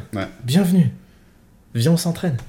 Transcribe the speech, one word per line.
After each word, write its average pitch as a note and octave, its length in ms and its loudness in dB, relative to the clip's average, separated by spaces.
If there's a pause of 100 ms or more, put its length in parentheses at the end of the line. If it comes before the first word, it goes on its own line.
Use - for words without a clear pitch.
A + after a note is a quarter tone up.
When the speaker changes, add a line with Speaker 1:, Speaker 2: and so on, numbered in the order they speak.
(140)
Speaker 1:
Ouais. G2 140 -6 (160)
Speaker 2:
Bienvenue. E3+ 460 2 (880)
Viens, A#2+ 160 2
on E3+ 60 4
s'entraîne. E3+ 400 -4 (100)